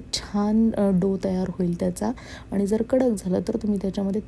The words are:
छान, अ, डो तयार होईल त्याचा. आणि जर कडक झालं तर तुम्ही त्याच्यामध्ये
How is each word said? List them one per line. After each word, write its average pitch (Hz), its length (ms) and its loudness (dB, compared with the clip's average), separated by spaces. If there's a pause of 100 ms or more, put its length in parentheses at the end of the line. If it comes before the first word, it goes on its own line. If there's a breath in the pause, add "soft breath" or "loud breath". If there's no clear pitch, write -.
(120)
छान, 214 580 2
अ, 202 200 2
डो 190 340 4
तयार 190 240 0 (100)
होईल 175 220 0
त्याचा. 190 300 0 (420 loud breath)
आणि 202 140 2
जर 220 160 0
कडक 254 360 2
झालं 185 300 0
तर 226 80 -2
तुम्ही 208 260 -2
त्याच्यामध्ये 196 460 -2